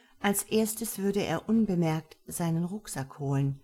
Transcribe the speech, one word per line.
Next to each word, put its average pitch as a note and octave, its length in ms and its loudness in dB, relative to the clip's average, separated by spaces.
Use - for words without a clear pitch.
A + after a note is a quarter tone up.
Als G3+ 240 0
erstes A3 540 -2
würde G3 260 0
er - 240 -2
unbemerkt F3 680 2
seinen E3 380 -2
Rucksack E3+ 520 -8
holen. C#3 460 0